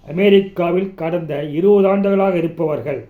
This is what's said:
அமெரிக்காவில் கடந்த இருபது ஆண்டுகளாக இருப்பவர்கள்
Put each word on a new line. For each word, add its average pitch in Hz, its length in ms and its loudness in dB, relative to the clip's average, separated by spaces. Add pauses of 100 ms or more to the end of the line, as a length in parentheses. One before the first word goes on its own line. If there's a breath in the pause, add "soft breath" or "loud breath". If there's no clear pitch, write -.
அமெரிக்காவில் 190 880 2
கடந்த 165 400 -6 (100)
இருபது 190 440 2
ஆண்டுகளாக 196 500 0
இருப்பவர்கள் 151 720 -4